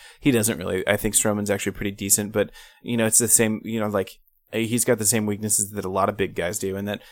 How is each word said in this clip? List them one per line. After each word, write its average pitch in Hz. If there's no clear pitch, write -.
He 147
doesn't 113
really. 92
I 104
think 104
Strowman's 104
actually 101
pretty 101
decent, 101
but, 104
you 120
know, 113
it's 110
the 117
same, 110
you 113
know, 107
like, 101
uh, 110
he's 113
got 120
the 110
same 107
weaknesses 104
that 101
a 92
lot 95
of 104
big 95
guys 87
do, 95
and 98
that 104